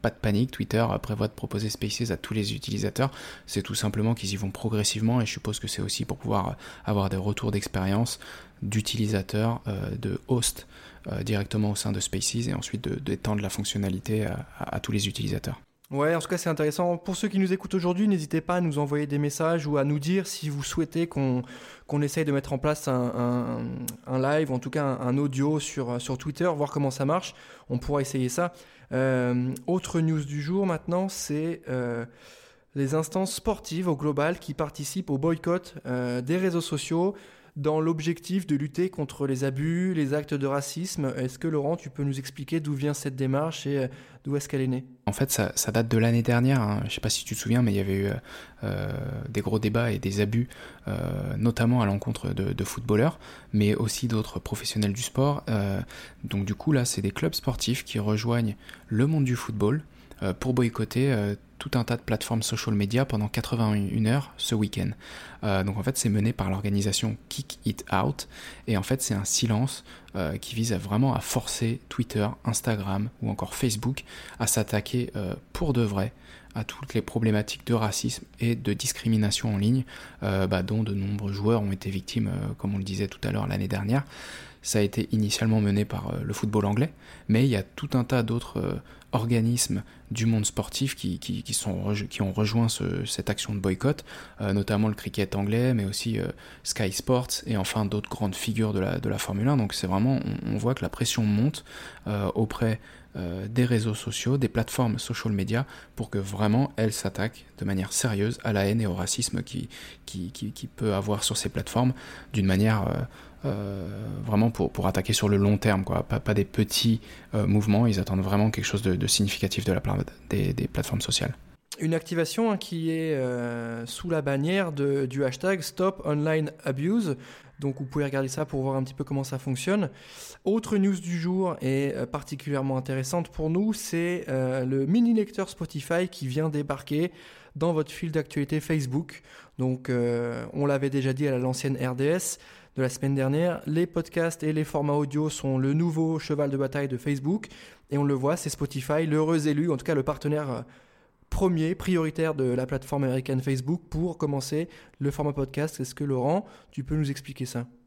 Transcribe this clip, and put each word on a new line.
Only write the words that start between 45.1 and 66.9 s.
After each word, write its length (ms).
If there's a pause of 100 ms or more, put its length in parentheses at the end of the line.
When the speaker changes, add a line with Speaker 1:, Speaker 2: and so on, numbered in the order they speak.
Speaker 1:
fait, 200
ça, 240
ça 160
date 160
de 100
l'année 240
dernière, 380
hein. 260
Je 80
sais 60
pas 100
si 140
tu 100
te 60
souviens, 220
mais 100
il 40
y 40
avait 160
eu, 100
euh, 60 (500)
euh, 300 (360)
des 120
gros 180
débats 320
et 80
des 220
abus, 280 (380)
euh, 100 (400)
notamment 460
à 40
l'encontre 420
de, 240
de 120
footballeurs, 540 (340)
mais 220
aussi 320
d'autres 320
professionnels 540
du 100
sport. 460
Euh, 320 (420)
donc 220
du 100
coup, 160
là, 140
c'est 180
des 80
clubs 240
sportifs 500
qui 140
rejoignent 560 (320)
le 220
monde 160
du 100
football, 480 (400)
euh, 100
pour 220
boycotter, 580
euh, 220 (240)
tout 160
un 80
tas 140
de 60
plateformes 400
social 320
media 300
pendant 220
quatre-vingt-une 800
heures 300
ce 180
week-end. 360 (520)
Euh, 220
donc 120
en 60
fait, 140
c'est 120
mené 240
par 180
l'organisation 640 (120)